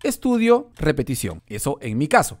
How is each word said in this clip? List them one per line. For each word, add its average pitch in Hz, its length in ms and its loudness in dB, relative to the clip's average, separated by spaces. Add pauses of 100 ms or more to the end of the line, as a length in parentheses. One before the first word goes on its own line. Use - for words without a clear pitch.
Estudio 240 720 2
Repetición. 131 720 -2
Eso 104 340 -6
en 113 160 -6
mi 151 120 -2
caso. 196 300 2